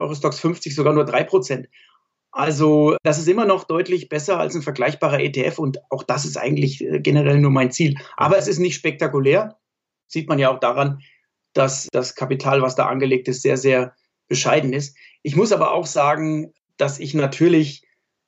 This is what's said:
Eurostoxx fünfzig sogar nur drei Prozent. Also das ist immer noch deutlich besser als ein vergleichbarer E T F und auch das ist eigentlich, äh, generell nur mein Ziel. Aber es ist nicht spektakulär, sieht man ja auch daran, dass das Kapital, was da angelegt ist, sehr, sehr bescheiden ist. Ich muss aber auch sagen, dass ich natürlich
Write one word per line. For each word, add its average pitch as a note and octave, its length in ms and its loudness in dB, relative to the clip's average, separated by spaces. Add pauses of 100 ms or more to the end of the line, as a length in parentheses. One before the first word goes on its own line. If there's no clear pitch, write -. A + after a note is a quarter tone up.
Eurostoxx D3 400 -4
fünfzig E3 340 -4
sogar D3+ 200 2
nur D3+ 100 4
drei C3 180 0
Prozent. F#3 460 -2 (680)
Also D3+ 680 2
das D3+ 160 0
ist E3 100 -2
immer G#3+ 160 2
noch F#3+ 200 2
deutlich E3+ 440 -2
besser D#3 320 -2
als D#3 140 -4
ein D#3+ 80 -6
vergleichbarer C#3+ 580 -2
E C#3+ 100 -2
T C3+ 140 -4
F D3+ 140 -4
und C#3 220 -4 (100)
auch C3+ 120 -4
das C#3+ 220 -4
ist C#3+ 140 -8
eigentlich, C#3+ 440 -2
äh, D3+ 160 -2
generell C#3+ 400 2
nur C#3+ 120 4
mein C3 200 2
Ziel. C#3+ 260 0 (200)
Aber E3+ 220 2
es G3 100 0
ist F3 100 0
nicht F3+ 160 0
spektakulär, D3+ 840 0 (480)
sieht D#3+ 240 -8
man D3 80 2
ja C3 120 4
auch B2+ 80 -4
daran, C#3 420 0 (520)
dass C3+ 400 0
das B2+ 220 -4
Kapital, C#3 480 0
was B2+ 120 -2
da B2+ 120 0
angelegt C3 420 0
ist, B2+ 140 -6
sehr, C3+ 160 2
sehr B2+ 340 2 (360)
bescheiden B2+ 440 0
ist. C#3+ 240 -6 (260)
Ich D3 140 -4
muss A3 160 4
aber D#3 200 2
auch F3+ 120 -2
sagen, D#3 720 -2 (240)
dass C#3+ 220 -2
ich C#3 120 -10
natürlich D#3 760 2 (420)